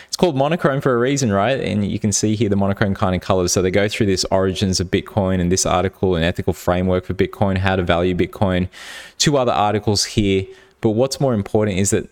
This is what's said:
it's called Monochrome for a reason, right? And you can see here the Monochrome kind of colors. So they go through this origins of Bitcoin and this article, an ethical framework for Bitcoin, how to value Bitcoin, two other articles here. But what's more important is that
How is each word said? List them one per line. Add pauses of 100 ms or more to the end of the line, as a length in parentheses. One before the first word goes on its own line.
it's
called
Monochrome
for
a
reason,
right?
And
you
can
see
here
the
Monochrome
kind
of
colors.
So
they
go
through
this
origins
of
Bitcoin
and
this
article,
an
ethical
framework
for
Bitcoin,
how
to
value
Bitcoin, (520)
two
other
articles
here. (360)
But
what's
more
important
is
that